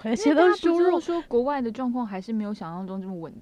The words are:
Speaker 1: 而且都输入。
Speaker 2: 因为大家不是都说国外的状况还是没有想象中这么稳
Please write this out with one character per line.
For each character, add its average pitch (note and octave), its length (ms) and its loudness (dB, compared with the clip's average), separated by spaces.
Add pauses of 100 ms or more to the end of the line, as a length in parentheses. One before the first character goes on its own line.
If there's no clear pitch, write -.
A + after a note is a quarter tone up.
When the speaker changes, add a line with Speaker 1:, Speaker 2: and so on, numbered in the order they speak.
Speaker 1:
而 A3+ 100 0
且 D#4 200 4
都 F4 200 8
输 E4+ 140 0
入。 E4+ 60 4
Speaker 2:
因 E4+ 60 2
为 F4 40 6
大 F4+ 60 4
家 - 0 -
不 - 0 -
是 - 0 -
都 E4+ 100 2
说 E4+ 220 -4
国 A#3+ 220 0
外 C#4 180 -2
的 A3+ 100 -4
状 B3+ 180 -4
况 A#3+ 160 -4
还 G3 140 -8
是 F#3+ 100 -12
没 G#3+ 140 -2
有 G#3 80 -6
想 F3 220 -10
象 F#3 120 -8
中 F#3+ 140 -8
这 F#3+ 80 -10
么 F#3+ 60 -8
稳 D#3+ 280 -10